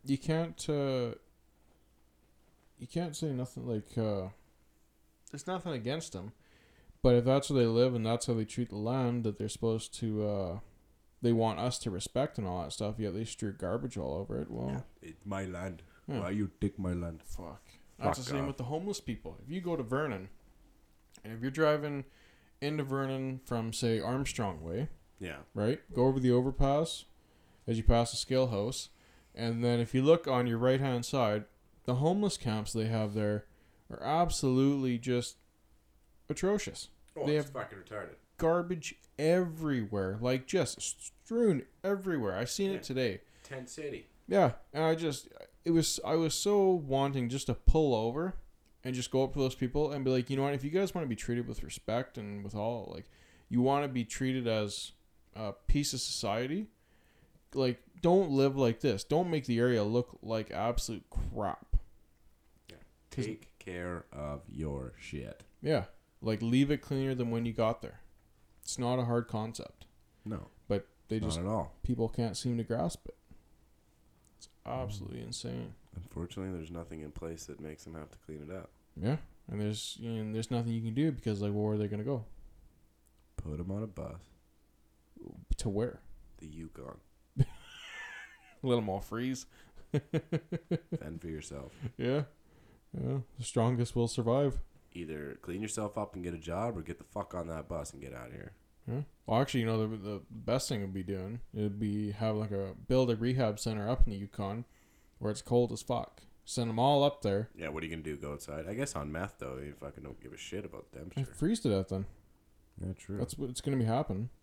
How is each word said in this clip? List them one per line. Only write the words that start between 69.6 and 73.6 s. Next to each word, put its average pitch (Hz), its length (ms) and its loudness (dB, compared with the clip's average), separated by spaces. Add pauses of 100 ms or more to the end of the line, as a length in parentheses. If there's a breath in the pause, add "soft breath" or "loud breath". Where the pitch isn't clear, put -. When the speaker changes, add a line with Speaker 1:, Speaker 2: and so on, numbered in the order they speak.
Speaker 2:
No. - 280 -8 (160)
Speaker 1:
But 101 200 0 (200)
they 110 120 0
Speaker 2:
Not 107 60 -2
Speaker 1:
just 80 140 0
Speaker 2:
at 87 80 -2
all. 101 340 -2
Speaker 1:
people 117 260 0
can't 110 300 -2
seem 120 200 0
to 117 60 0
grasp - 440 -2
it. - 100 -14 (1200)